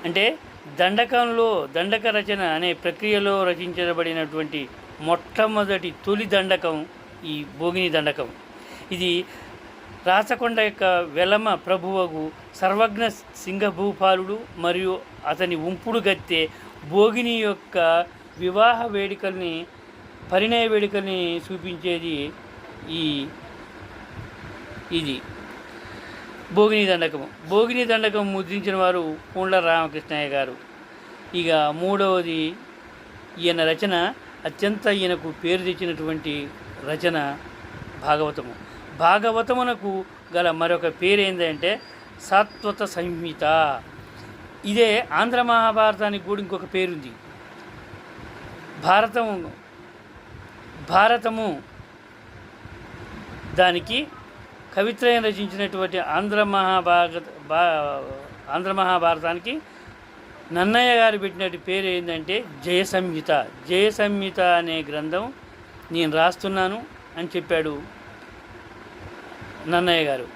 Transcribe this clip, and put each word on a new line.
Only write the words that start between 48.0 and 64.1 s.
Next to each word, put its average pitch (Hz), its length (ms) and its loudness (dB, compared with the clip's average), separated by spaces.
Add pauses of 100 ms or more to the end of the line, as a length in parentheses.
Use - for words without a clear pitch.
భారతము, 208 680 2 (1400)
భారతము 220 720 2 (1900)
దానికి 180 520 2 (720)
కవిత్రయం 233 480 4
రచించినటువంటి 190 760 -2
ఆంధ్ర 202 440 0
మహాభారత, 175 800 4 (260)
భా-, 147 600 0 (440)
ఆంధ్ర 185 180 -2
మహాభారతానికి 175 880 2 (920)
నన్నయ్య 226 420 4
గారు 226 240 6
పెట్టినట్టు 185 400 -4
పేరు 190 280 -2
ఏంటంటే 175 580 -2 (200)
జయ 180 200 4
సంహిత. 160 600 0 (220)
జయ 196 220 4
సంహిత 202 500 -2